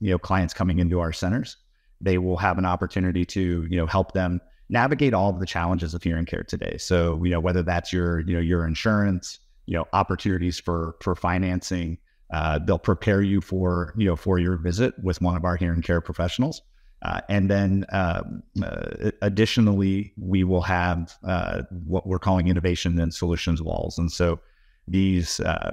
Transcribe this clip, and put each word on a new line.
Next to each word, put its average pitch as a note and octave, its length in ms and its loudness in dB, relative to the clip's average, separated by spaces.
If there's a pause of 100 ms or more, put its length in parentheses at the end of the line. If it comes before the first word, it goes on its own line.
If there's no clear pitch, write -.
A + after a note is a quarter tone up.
you G2+ 100 0
know, F2 80 2
clients F#2+ 340 -2
coming F2+ 260 0
into F2 200 2
our E2 140 -2
centers. G2 420 -4 (460)
They F#2 160 2
will F2+ 200 0
have F#2 200 0
an F#2+ 80 0
opportunity F2+ 600 0
to, F2 440 -2
you F2+ 80 0
know, E2 80 2
help F#2+ 280 0
them F2+ 280 0 (280)
navigate C3 440 2
all G2 160 2
of F2+ 100 -2
the F#2 60 -4
challenges E2+ 480 -2
of E2+ 80 -6
hearing E2 240 0
care - 180 -6
today. - 360 -6
So, E2+ 440 2
you F2+ 60 2
know, F2 100 0
whether F2+ 220 0
that's E2+ 320 -2
your, E2+ 280 0
you E2+ 120 -2
know, E2+ 80 0
your E2+ 260 2
insurance, G2+ 720 0 (280)
you E2+ 100 -2
know, D#2+ 160 -4
opportunities F#2 640 0
for, E2 400 -4
for F#2 160 -2
financing, F2+ 840 -2 (340)
uh, D#2 260 0
they'll E2 200 0
prepare G2+ 420 2
you G2 180 2
for, F2+ 560 -2
you G#2+ 120 2
know, E2+ 80 2
for F#2 240 0
your F2 180 2
visit F2+ 360 0 (100)
with F2+ 180 0
one F2 160 2
of F2 80 -2
our F2 100 0
hearing E2+ 260 0
care E2+ 200 2
professionals. - 600 -2 (420)
Uh, - 260 -4
and G2 200 2
then, G2 420 2
um, F2 500 -2 (220)
uh, G1+ 480 -4 (100)
additionally, G2+ 960 4
we F#2+ 260 2
will F2+ 180 2
have, F2 640 0
uh, F2+ 380 -2 (240)
what F2 220 -2
we're F#2 120 0
calling F#2 280 2
innovation F2 520 2
and E2 140 0
solutions E2+ 480 0
walls. D#2+ 360 -6
And E2+ 140 0
so E2+ 280 0 (480)
these, F#2 540 2
uh, G1+ 320 -2